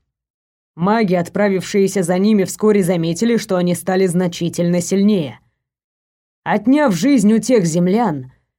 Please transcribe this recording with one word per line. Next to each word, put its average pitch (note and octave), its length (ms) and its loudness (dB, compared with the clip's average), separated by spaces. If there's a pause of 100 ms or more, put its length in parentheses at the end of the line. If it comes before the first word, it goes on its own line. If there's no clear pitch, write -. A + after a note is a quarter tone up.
(760)
Маги, G3 400 0
отправившиеся G3 880 -2
за F3+ 160 -2
ними, G3+ 240 2
вскоре G#3 400 0
заметили, F3 540 -2
что G#3+ 200 -4
они F3 200 0
стали F#3+ 300 -2
значительно F3 720 -2
сильнее. F#3+ 580 0 (1040)
Отняв A#3 520 2
жизнь G#3 380 2
у A3+ 60 2
тех A3 260 2
землян — E3+ 680 0 (260)